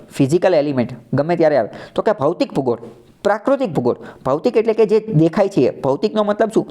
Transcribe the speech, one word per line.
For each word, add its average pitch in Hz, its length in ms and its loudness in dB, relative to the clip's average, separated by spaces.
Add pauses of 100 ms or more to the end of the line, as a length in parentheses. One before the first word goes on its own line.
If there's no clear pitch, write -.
(120)
ફિઝિકલ 175 420 2
એલિમેન્ટ 143 360 0 (240)
ગમે 156 220 0
ત્યારે 151 220 4
આવે 110 100 0 (260)
તો - 80 -2
કે 214 100 2
ભૌતિક 180 420 -2
ભૂગોળ, 123 240 -2 (460)
પ્રાકૃતિક 220 480 0
ભૂગોળ. 123 240 0 (280)
ભૌતિક 156 320 0
એટલે 226 160 2
કે 226 140 2
જે 208 140 2
દેખાય 196 480 2
છે 165 120 0
એ. - 200 0
ભૌતિકનો 208 440 -2
મતલબ 208 300 0
શું? - 160 0